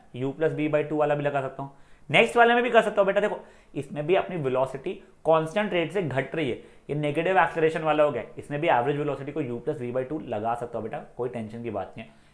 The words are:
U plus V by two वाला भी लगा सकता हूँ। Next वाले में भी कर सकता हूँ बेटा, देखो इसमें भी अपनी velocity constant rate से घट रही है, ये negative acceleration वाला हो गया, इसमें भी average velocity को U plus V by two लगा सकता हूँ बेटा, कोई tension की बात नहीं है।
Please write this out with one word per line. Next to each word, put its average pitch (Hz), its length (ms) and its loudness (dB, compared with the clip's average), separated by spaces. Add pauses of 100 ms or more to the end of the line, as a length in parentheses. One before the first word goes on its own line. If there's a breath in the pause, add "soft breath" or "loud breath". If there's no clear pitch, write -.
(160)
U 131 180 -4
plus 147 240 0
V 151 140 0
by 151 180 0
two 156 60 -2
वाला 147 200 2
भी 143 80 -4
लगा 139 180 0
सकता 135 220 -8
हूँ। 139 80 -12 (380 soft breath)
Next 226 280 4
वाले 240 160 8
में 240 100 4
भी 254 60 0
कर 226 120 8
सकता 208 200 2
हूँ 190 40 6
बेटा, 196 140 2
देखो 202 200 -2 (360 loud breath)
इसमें 147 320 -6
भी 185 80 4
अपनी 180 220 0
velocity 135 560 -2 (320 loud breath)
constant 160 480 2
rate 160 180 0
से 196 100 -2
घट 135 340 -2
रही 151 140 -2
है, 107 60 -2 (340 loud breath)
ये 143 60 -4
negative 156 420 0
acceleration 160 440 2
वाला 151 220 4
हो 143 80 4
गया, 113 120 -4 (140)
इसमें 143 240 -8
भी 170 60 0
average 139 300 2
velocity 143 340 -4
को 160 100 -4
U 120 200 -4
plus 143 200 -6
V 120 120 -6
by 127 160 -2
two 156 100 -6
लगा 117 360 -4
सकता 120 220 -8
हूँ 107 60 -6
बेटा, 120 160 -8 (180)
कोई 123 120 -4
tension 117 340 -10
की 117 60 -6
बात 98 280 -6
नहीं 113 100 -14
है। - 60 -20 (200 soft breath)